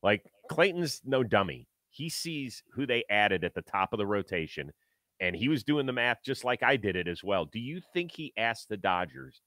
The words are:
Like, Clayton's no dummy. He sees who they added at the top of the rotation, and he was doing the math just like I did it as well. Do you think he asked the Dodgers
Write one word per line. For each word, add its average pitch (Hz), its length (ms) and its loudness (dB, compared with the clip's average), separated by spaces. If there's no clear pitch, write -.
Like, 101 220 4
Clayton's 170 560 2
no 131 160 2
dummy. 101 460 2
He 160 180 -8
sees 147 640 -8
who 131 160 -4
they 120 240 2
added 101 320 4
at 87 100 -2
the 87 80 -4
top 95 320 -2
of 110 60 -4
the 104 80 0
rotation, 85 640 -2
and 90 160 0
he 123 140 0
was 151 140 0
doing 147 220 0
the 127 80 -2
math 120 320 0
just 131 180 -6
like 123 200 -2
I 131 140 6
did 107 180 0
it 87 120 -2
as 87 160 -6
well. 92 220 2
Do 113 140 -10
you 143 200 -8
think 175 180 -4
he - 260 -12
asked 113 320 -2
the 107 80 -4
Dodgers 87 680 -2